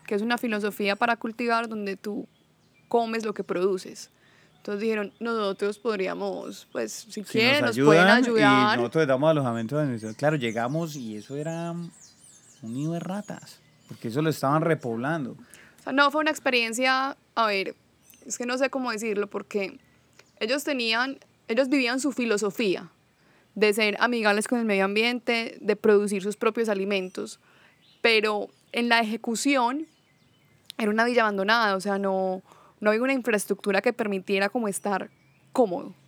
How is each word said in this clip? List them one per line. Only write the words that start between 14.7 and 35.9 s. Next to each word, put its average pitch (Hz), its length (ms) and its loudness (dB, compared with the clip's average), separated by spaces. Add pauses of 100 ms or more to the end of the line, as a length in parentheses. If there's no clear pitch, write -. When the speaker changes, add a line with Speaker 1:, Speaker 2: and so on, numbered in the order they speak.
Speaker 1:
O - 40 -20
sea, - 100 -4
no 277 180 4
fue 302 100 0
una 311 100 0
experiencia, 262 840 0 (200)
a 226 120 2
ver, 196 280 -2 (500)
es - 120 -8
que 247 80 -6
no 247 120 -4
sé 262 120 2
cómo 254 220 -4
decirlo, 208 360 -2
porque 202 520 -6 (640)
ellos 247 240 -2
tenían, 247 520 -2 (300)
ellos 254 220 2
vivían 254 320 2
su 277 100 0
filosofía 208 800 -2 (680)
de 214 180 4
ser 214 280 2
amigables 214 480 2
con 240 100 2
el 226 60 0
medio 196 180 4
ambiente, 233 760 0
de 208 160 2
producir 208 440 4
sus 196 140 -6
propios 233 320 0
alimentos, 196 720 -4 (640)
pero 214 480 2 (240)
en 240 160 0
la 233 100 6
ejecución 240 880 0 (880)
era 214 140 0
una 226 140 4
villa 240 160 2
abandonada, 208 540 2
o 190 40 -2
sea, 196 180 -2
no, 190 460 -2 (360)
no 214 120 2
había 220 100 2
una 262 120 0
infraestructura 208 680 0
que 240 120 0
permitiera 202 560 -2
como 233 180 -2
estar 196 420 -4 (440)
cómodo. 196 420 0 (120)